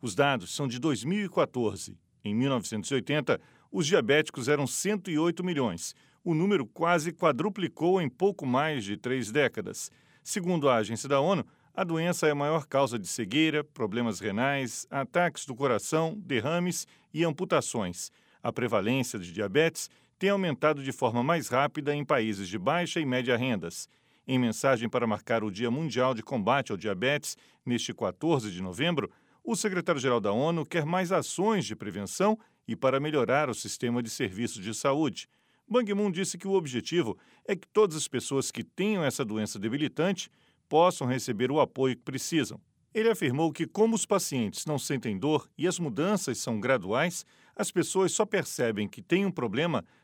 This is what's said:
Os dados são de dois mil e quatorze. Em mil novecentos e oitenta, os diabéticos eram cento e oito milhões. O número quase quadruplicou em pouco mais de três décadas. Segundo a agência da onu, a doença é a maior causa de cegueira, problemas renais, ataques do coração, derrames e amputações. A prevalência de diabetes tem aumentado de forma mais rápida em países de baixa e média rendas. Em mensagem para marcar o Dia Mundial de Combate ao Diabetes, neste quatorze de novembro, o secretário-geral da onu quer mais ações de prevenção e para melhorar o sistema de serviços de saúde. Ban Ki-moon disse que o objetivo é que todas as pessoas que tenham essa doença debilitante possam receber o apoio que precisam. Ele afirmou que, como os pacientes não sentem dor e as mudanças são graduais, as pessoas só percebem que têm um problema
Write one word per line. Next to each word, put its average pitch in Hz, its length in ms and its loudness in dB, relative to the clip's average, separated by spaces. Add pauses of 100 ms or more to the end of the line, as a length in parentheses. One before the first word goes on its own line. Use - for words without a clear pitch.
Os 113 140 -6
dados 139 400 2
são 143 140 -2
de 123 100 -6
dois 139 240 0
mil 196 220 -2
e 180 40 -6
quatorze. 117 680 -2 (240)
Em 104 100 -4
mil 123 160 2
novecentos 110 400 -2
e 139 60 -2
oitenta, 135 460 0 (280)
os 170 200 -2
diabéticos 147 580 4
eram 143 220 2
cento 196 420 -2
e 151 80 0
oito 170 240 0
milhões. 135 540 -2 (260)
O 175 100 0
número 170 320 2
quase 165 460 2
quadruplicou 180 920 2
em 156 80 0
pouco 190 380 0
mais 135 380 0
de 101 120 -4
três 123 360 -4
décadas. 113 580 -2 (320)
Segundo 175 460 0
a 123 80 6
agência 110 320 -2
da 139 120 4
onu, 165 240 2 (300)
a 190 80 -2
doença 165 460 0
é - 20 6
a 147 60 0
maior 147 320 0
causa 120 320 2
de 90 80 -10
cegueira, 147 560 0
problemas 113 560 -2
renais, 120 680 -2
ataques 156 560 -2
do 131 120 -10
coração, 139 600 0
derrames 165 680 -2 (260)
e 160 120 0
amputações. 147 880 -2 (280)
A 113 120 -4
prevalência 113 680 0
de 87 140 -10
diabetes 107 580 0 (280)
tem 185 100 0
aumentado 156 540 2
de 135 100 -4
forma 120 300 0
mais 151 260 0
rápida 143 460 0
em 147 100 -4
países 110 420 0
de 90 120 -6
baixa 160 420 0
e 151 60 -2
média 127 320 2
rendas. 107 500 -4 (400)
Em 131 100 2
mensagem 120 480 2
para 117 200 0
marcar 113 360 0
o 107 80 -4
Dia 113 200 -2
Mundial 127 420 0
de 107 100 -6
Combate 120 480 0
ao 104 60 -4
Diabetes, 107 640 -2 (260)
neste 123 300 -2
quatorze 117 560 0
de 87 100 -8
novembro, 104 500 -2 (320)
o 226 140 -2
secretário-geral 151 640 0
da 101 100 0
onu 151 360 0
quer 165 180 -2
mais 175 260 0
ações 185 540 0
de 110 100 -8
prevenção 185 640 -2 (300)
e 113 80 -4
para 135 240 2
melhorar 143 480 2
o 117 60 -2
sistema 120 480 -4
de 110 80 -8
serviços 107 520 -4
de 107 120 -6
saúde. 147 520 0 (400)
Ban 233 200 2
Ki-moon 202 240 0
disse 180 260 -4
que 175 100 -10
o 196 60 -2
objetivo 143 640 0 (320)
é 98 80 0
que 87 100 -16
todas 202 300 2
as 147 100 -4
pessoas 135 440 -2
que - 120 -6
tenham 196 400 -2
essa 139 220 0
doença 107 340 -4
debilitante 147 720 -2 (380)
possam 160 380 4
receber 123 440 0
o 147 100 2
apoio 131 360 2
que - 60 -20
precisam. 135 580 -2 (320)
Ele 220 160 2
afirmou 156 420 2
que, 160 160 -4
como 226 280 2
os 202 100 0
pacientes 127 600 0
não 151 120 0
sentem 117 400 -2
dor 143 380 2
e 156 100 0
as 180 120 0
mudanças 156 580 0
são 113 240 -2
graduais, 127 640 0 (320)
as - 140 -2
pessoas 185 420 2
só 214 140 2
percebem 117 600 0
que - 140 -12
têm 185 240 2
um 190 60 2
problema 123 520 0 (220)